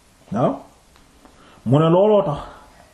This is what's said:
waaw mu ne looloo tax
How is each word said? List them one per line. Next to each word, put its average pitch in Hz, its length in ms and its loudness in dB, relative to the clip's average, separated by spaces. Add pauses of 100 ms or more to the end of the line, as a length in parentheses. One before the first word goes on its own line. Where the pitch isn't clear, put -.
(320)
waaw 147 220 -2 (1080)
mu 127 140 2
ne 160 100 2
looloo 196 340 2
tax 160 160 -6 (560)